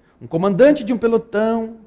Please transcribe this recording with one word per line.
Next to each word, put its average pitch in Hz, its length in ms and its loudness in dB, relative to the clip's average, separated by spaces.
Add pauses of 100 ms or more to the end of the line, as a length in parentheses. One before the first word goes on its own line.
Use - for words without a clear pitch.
(200)
um 123 60 -18
comandante 202 560 2
de 226 120 -4
um 220 40 -4
pelotão, 226 800 -4 (100)